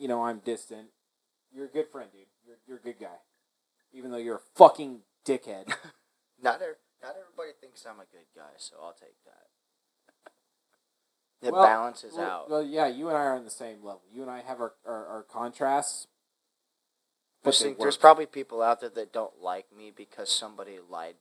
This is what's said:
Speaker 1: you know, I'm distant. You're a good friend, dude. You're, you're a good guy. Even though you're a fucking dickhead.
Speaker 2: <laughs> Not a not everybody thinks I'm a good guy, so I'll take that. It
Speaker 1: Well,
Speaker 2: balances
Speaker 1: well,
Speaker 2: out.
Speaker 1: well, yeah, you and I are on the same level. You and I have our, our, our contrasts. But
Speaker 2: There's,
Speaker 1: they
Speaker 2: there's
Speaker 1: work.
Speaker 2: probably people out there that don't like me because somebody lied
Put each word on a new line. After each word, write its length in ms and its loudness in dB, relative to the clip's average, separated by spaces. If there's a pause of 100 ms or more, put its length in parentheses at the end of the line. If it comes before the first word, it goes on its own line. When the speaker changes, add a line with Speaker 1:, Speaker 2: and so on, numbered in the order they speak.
Speaker 1:
you 80 -8
know, 160 0
I'm 160 -4
distant. 480 -8 (640)
You're 120 -12
a 40 -14
good 220 -2
friend, 200 -14
dude. 100 -20 (220)
You're, 120 -20 (100)
you're 120 -18
a 40 -20
good 180 -12
guy. 140 -14 (800)
Even 180 -14
though 80 -8
you're 200 -6
a 180 -20
fucking 460 6 (220)
dickhead. 480 -4 (340)
Speaker 2:
<laughs> 360 -20
Not 200 0
a 100 -8 (300)
not 180 -14
everybody 300 -16 (100)
thinks 260 -20
I'm 140 -16
a 100 -20
good 240 -20
guy, 240 -20
so 240 -18
I'll 120 -14
take 200 -20 (100)
that. 220 -20 (2000)
It 60 0
Speaker 1:
Well, 120 6
Speaker 2:
balances 520 4
Speaker 1:
well, 140 -4
Speaker 2:
out. 200 -8
Speaker 1:
well, 120 0
yeah, 260 0
you 200 -6
and 80 0
I 40 2
are 160 0
on 80 -10
the 60 -18
same 340 -14
level. 180 -14 (100)
You 100 -14
and 80 -12
I 100 -12
have 200 -10
our, 120 -4 (140)
our, 200 -8
our 160 -10
contrasts. 840 -4 (1400)
But 60 4
Speaker 2:
There's, 100 4
Speaker 1:
they 180 0
Speaker 2:
there's 180 2
Speaker 1:
work. 40 -8
Speaker 2:
probably 260 10
people 360 -4
out 180 4
there 80 -8
that 240 -8
don't 300 -6
like 240 -6 (100)
me 180 -20
because 360 -12
somebody 480 -6 (120)
lied 300 -10